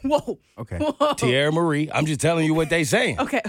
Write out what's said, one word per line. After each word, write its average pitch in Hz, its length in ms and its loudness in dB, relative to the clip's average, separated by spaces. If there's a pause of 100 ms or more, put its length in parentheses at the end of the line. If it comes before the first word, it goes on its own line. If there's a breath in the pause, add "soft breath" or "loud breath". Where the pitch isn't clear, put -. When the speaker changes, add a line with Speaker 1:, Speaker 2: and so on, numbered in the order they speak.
Speaker 1:
whoa. 269 360 -2 (200)
Speaker 2:
Okay. 104 180 -8
Speaker 1:
Whoa. 302 380 0
Speaker 3:
Tierra 139 360 2
Marie. 156 420 0
I'm 143 120 0
just 151 160 -2
telling 165 240 2
you 156 80 2
what 160 160 0
they 165 160 2
saying. 202 340 0
Speaker 1:
Okay, 277 300 -2